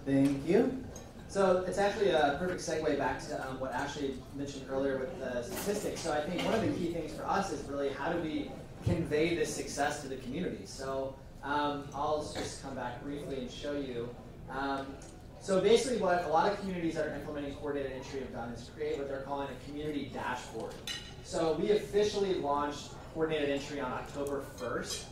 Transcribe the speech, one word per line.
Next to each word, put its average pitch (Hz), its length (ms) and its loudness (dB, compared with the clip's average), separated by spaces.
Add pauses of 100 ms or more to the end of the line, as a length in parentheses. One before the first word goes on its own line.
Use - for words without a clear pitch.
Thank 139 400 4
you. 220 400 4 (440)
So 185 400 4
it's 202 100 0
actually 202 320 4
a 151 300 6
perfect 180 200 0
segue 156 380 2
back - 300 0
to, 131 200 -4
um, 131 120 -6
what 131 120 -2
Ashley 139 440 -2 (180)
mentioned 139 340 -6
earlier 135 300 2
with 127 220 -4
the 123 240 -2
statistics. - 560 -2
So 160 120 0
I 147 100 2
think 180 220 -2
one 190 100 4
of 156 80 4
the 151 140 4
key 170 160 0
things 160 220 -4
for - 100 -6
us 185 280 2
is - 160 -4
really 139 220 0
how 139 220 -2
do 170 80 0
we - 300 -2 (340)
convey 160 520 4
this 151 180 2
success 143 480 -2
to 131 60 -8
the 131 80 -4
community? 127 500 -4
So, 135 480 -4 (300)
um, 139 400 2 (100)
I'll 151 400 2
just - 300 -4
come - 100 -6
back 127 300 -4
briefly 143 340 -4
and 120 100 -4
show 147 260 -4
you. 123 340 -2 (420)
Um, 135 380 -2 (500)
so 190 220 4
basically 226 380 8
what 175 260 4
a 151 40 -2
lot 170 220 6
of 202 80 0
communities 175 380 -2
that 151 100 2
are 143 80 -4
implementing 143 400 -6
coordinated 139 380 -2
entry 131 260 -6
have 117 140 -6
done 120 200 -6
is - 220 -10
create 151 240 -2
what 135 100 -4
they're 135 140 -4
calling 139 260 -2
a 127 220 -10
community 147 420 -4
dashboard. - 640 -4 (500)
So 160 340 2
we 208 120 2
officially 202 640 4
launched 143 560 0 (240)
coordinated 156 340 2
entry 139 320 -2
on 123 120 -2
October 139 500 -4 (140)
first. - 560 -4